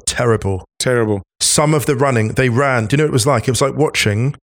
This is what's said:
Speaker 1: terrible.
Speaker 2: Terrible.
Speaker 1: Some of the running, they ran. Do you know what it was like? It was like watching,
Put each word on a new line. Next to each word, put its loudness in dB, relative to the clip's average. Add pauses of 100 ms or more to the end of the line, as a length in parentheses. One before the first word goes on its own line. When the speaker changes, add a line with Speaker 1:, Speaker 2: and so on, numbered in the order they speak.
Speaker 1:
terrible. -2 (120)
Speaker 2:
Terrible. 0 (180)
Speaker 1:
Some 2
of 0
the 2
running, 2
they 2
ran. 0
Do -2
you 2
know 2
what 0
it -2
was 0
like? 0
It 2
was -2
like 0
watching, -2